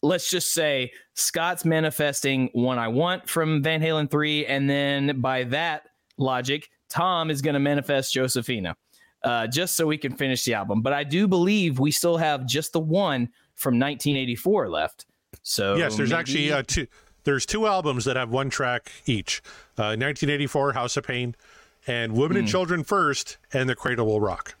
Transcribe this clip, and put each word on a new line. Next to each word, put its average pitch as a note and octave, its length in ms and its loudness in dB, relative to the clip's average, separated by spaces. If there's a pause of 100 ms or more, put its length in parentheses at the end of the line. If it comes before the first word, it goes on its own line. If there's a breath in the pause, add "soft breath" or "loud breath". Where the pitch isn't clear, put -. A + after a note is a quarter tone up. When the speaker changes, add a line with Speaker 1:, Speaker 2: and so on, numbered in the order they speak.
Speaker 1:
let's D#3+ 280 2
just - 240 -2
say C#3+ 380 2 (220 loud breath)
Scott's - 500 -2
manifesting D3 880 2
One B2 240 2
I A2+ 120 -2
Want E3+ 400 0
from D#3 340 0
Van D#3+ 180 0
Halen D#3 300 0
three, D3+ 340 0
and C#3 240 0
then C#3 520 0
by C3 240 0
that D3+ 380 -2 (340)
logic, C3 520 -2 (200)
Tom E3 420 0
is C#3 100 -2
gonna C#3+ 180 2
manifest C#3 540 0
Josephina, A#2+ 640 -2 (480 soft breath)
uh, A#2+ 240 0
just D#3+ 300 -2
so E3 100 2
we D3+ 100 0
can C3+ 200 -4
finish C3 260 0
the A#2 120 0
album. G#2 260 -2
But C3 100 0
I C#3+ 140 -2
do E3 200 2
believe F3+ 540 2
we C#3+ 120 2
still E3+ 260 2
have D3 300 0
just C#3 260 -4
the E3 80 2
one D#3 480 0 (260 soft breath)
from B2 240 2
nineteen C#3+ 380 0
eighty-four C3 500 0
left. D#2+ 380 -4 (360)
So G2 340 -2
Speaker 2:
Yes, B2+ 200 0
there's A2 140 0
Speaker 1:
maybe E3 100 2
Speaker 2:
actually, D3 320 0
uh, C#3 160 0
two. D3+ 200 -2 (360 soft breath)
There's C#3 220 0
two G#3+ 220 0
albums D3+ 380 0
that B2+ 100 0
have B2+ 140 -2
one C3+ 200 0
track B2 400 -2 (160)
each. A2 360 -2 (360 loud breath)
Uh, A2 200 0
nineteen C#3 320 -2
eighty-four, C#3 420 0
House B2 240 -2
of C3+ 80 -2
Pain, B2 320 -4 (500 soft breath)
and A#2 280 -2
Women C3 240 2
and A2+ 100 0
Speaker 1:
Hmm. G#2 40 0
Speaker 2:
Children F3+ 340 0
First, E3 500 0 (160)
and B2+ 160 0
The B2 80 0
Cradle A#2+ 300 -2
Will G#2+ 160 2
Rock. F#2+ 400 -4